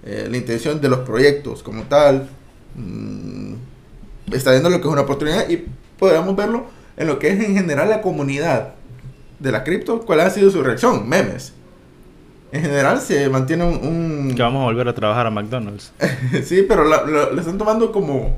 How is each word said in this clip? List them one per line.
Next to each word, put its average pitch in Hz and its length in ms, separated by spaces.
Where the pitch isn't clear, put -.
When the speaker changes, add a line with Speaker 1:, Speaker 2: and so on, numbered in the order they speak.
Speaker 1:
eh, 107 280
la 120 60
intención 127 440
de 139 80
los 127 120
proyectos 131 600
como 107 220
tal, 139 440
mm, 104 800
está 131 160
viendo 147 220
lo 175 100
que - 60
es 156 40
una 143 100
oportunidad 151 460
y 170 160
podríamos 185 360
verlo 226 300
en 156 80
lo 151 140
que 147 100
es 196 100
en 202 140
general 170 360
la 214 120
comunidad 147 720
de 131 140
la 107 120
cripto, 208 380
¿cuál 160 200
ha 190 100
sido 196 180
su 165 140
reacción? 123 440
Memes. 127 460
En 151 120
general 143 360
se 143 300
mantiene 131 340
un... 170 120
un 123 80
Speaker 2:
Que 127 60
vamos 127 200
a 127 40
volver 120 220
a 117 80
trabajar 113 320
a - 20
McDonald's. 104 640
Speaker 1:
<laughs> 131 260
Sí, 190 240
pero 165 160
la, 156 220
la, 147 260
la 170 80
están 175 200
tomando 220 320
como... 147 460